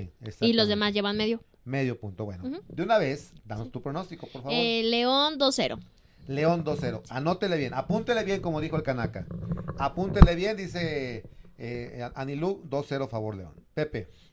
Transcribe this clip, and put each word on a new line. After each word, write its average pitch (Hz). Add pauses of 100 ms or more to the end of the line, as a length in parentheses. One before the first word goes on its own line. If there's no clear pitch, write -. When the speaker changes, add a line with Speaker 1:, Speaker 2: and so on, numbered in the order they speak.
(240)
Speaker 1:
los 107
Speaker 2:
exactamente. 226
Speaker 1:
demás 208
llevan 202
medio. 226 (240)
Speaker 2:
Medio 127
punto, 104
bueno. 92
Speaker 1:
Ujú. 277
Speaker 2:
De -
una 220
vez, 143 (120)
danos 110
tu 123
pronóstico, 151
por 127
favor. 226
Speaker 1:
Eh, 226
León 254
dos 269
cero. - (480)
Speaker 2:
León 151
dos 147
cero. 117
Anótele 165
bien, 120
apúntele 220
bien, 190
como 156
dijo 156
el 151
Canaca. 113 (520)
Apúntele 175
bien, 202
dice, 156 (340)
eh, 120
Anilú, 143
dos 139
cero 135
favor 107
León. 92 (220)
Pepe. 151 (240)